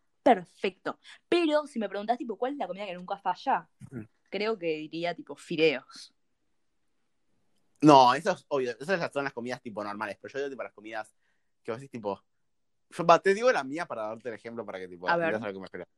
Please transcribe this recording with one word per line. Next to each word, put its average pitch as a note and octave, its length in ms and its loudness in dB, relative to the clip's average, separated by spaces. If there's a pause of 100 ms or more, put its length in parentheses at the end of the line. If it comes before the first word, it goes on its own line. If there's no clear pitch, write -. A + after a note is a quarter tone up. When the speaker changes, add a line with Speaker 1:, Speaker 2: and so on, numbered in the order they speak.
(220)
Speaker 1:
perfecto. - 760 0 (300)
Pero D4+ 380 2
si C#4 120 -10
me B3+ 100 -2
preguntás, D4 300 -2
tipo, A3+ 180 -8
¿cuál C4 160 -2
es C#4+ 60 -10
la G#3+ 80 -6
comida F#3+ 200 -8
que F3+ 80 -8
nunca F3+ 240 -10
falla? F#3 500 -2 (220)
Speaker 2:
Mm. A#2 120 -10 (280)
Speaker 1:
Creo G#3+ 280 -2
que E3+ 80 -6 (120)
diría, E3 360 -6
tipo, - 220 -14
fideos. - 760 0 (1700)
Speaker 2:
No, C3+ 340 10
eso E3+ 180 0
es - 160 -8
obvio, B2+ 320 -2
esas E3 320 -2
son C#3 120 -2
las C3+ 80 -6
comidas, A#2+ 300 -8
tipo, G#2 220 -10
normales, G#2 360 -8
pero G#2 120 -16
yo C3+ 80 -8
digo, C#3+ 100 -6
tipo, A#2 140 -10
las G2 80 -14
comidas A2 420 -12 (480)
que - 80 -8
vos A#2 100 -8
decís, C#3 120 -18
tipo, G#2 280 -6 (680)
yo, E3+ 160 -6
va, E3 140 10
te G3 140 2
digo A#3 180 2
la D#3+ 100 0
mía D3+ 240 -8
para A#2 220 -8
darte A2+ 220 -10
el A2 40 -8
ejemplo, A#2 320 -10
para F#2+ 140 -10
que, F#2 80 -10
tipo, F2+ 200 -10
Speaker 1:
A E3+ 80 2
ver. E3 100 -2
Speaker 2:
entiendas A2 180 -4
a G2+ 80 -6
lo - 20 -8
que F#2+ 60 -10
me F#2 60 -12
refiero. F2+ 320 -12